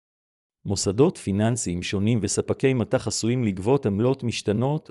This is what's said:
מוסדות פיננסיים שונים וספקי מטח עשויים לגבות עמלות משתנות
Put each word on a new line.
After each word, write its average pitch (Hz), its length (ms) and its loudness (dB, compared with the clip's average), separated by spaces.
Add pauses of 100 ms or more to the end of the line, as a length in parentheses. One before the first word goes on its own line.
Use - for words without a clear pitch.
(640)
מוסדות 101 520 2
פיננסיים 101 640 0
שונים 107 380 0
וספקי 104 520 0
מטח 113 340 -2
עשויים 120 360 0
לגבות 107 420 0
עמלות 117 380 0
משתנות 123 680 -2